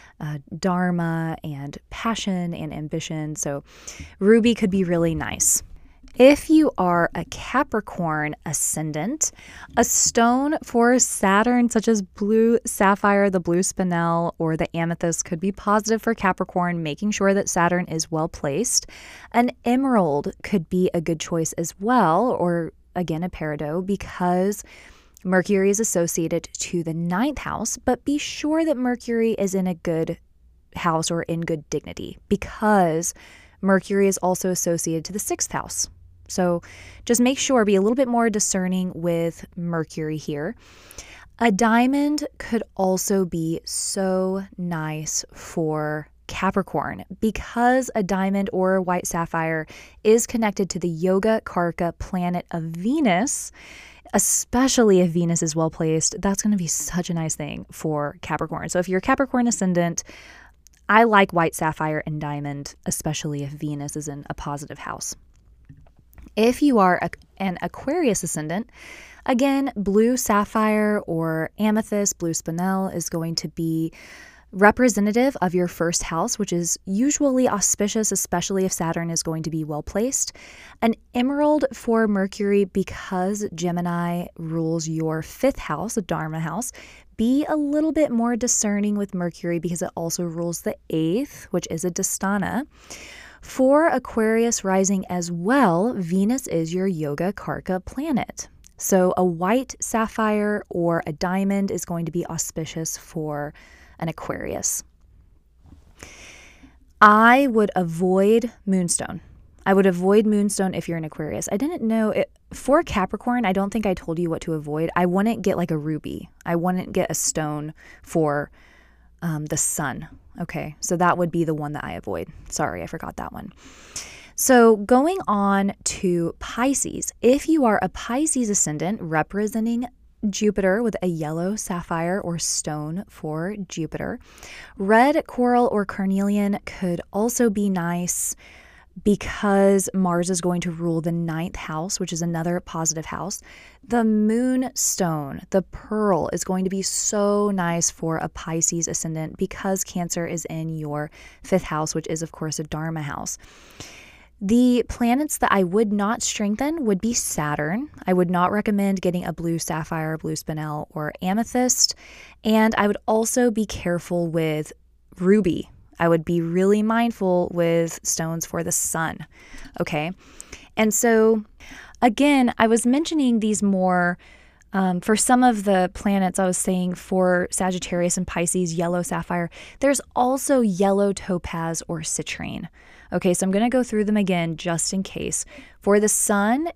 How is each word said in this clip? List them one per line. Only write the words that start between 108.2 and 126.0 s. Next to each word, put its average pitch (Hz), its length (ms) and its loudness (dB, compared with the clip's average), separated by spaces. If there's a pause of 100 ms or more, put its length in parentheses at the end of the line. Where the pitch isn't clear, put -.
moonstone. 180 560 -2 (440)
I 196 80 6
would 190 120 6
avoid 190 400 4
moonstone 202 480 0
if - 140 -6
you're 170 100 -4
an 160 80 -6
Aquarius. - 460 -8
I 202 60 -2
didn't 294 240 -2
know 220 300 0
it, - 180 -2 (220)
for 302 320 2
Capricorn, 220 640 -2
I 185 80 2
don't 196 180 0
think 220 140 -2
I 190 80 2
told 165 260 -4
you 170 100 0
what 160 120 -4
to 165 120 -4
avoid. 156 420 -2
I 180 100 4
wouldn't 196 360 2
get, 190 160 2
like, 170 140 -2
a 160 60 0
ruby. 151 520 -6 (160)
I 170 100 -2
wouldn't 180 380 -2
get - 160 -2
a 165 60 -6
stone 151 580 -4 (300)
for, 147 480 0 (680)
um, 156 240 -4
the 151 120 -4
sun. 147 500 -4 (320)
Okay, 151 420 -8
so - 160 -2
that 175 200 4
would 175 140 0
be 170 120 0
the 160 100 0
one 147 200 -6
that 147 100 -8
I - 100 -8
avoid. 87 340 -6 (220)
Sorry, 156 340 -4
I 170 40 -10
forgot - 300 -10
that - 160 -10
one. - 180 -14 (840)
So 233 420 8
going 262 400 4 (100)
on 202 460 2 (120)
to 175 520 -2